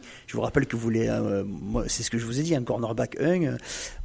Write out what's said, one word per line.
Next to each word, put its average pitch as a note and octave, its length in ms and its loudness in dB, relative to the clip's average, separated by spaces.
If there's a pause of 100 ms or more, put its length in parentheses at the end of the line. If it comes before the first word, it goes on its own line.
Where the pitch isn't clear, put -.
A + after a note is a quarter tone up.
(280)
Je - 80 -8
vous A2+ 60 0
rappelle C3 260 4
que - 80 -2
vous A#2 60 -2
voulez, A2+ 260 2
euh, G#2+ 380 2
moi, G#2+ 440 -2
c'est - 140 -2
ce - 60 -2
que A#2 80 0
je A2+ 80 -2
vous A#2+ 140 -2
ai D3+ 40 2
dit, E3 120 2
un B2 80 2
cornerback A#2 560 0
un, E3+ 240 4
euh, B2 140 0 (460)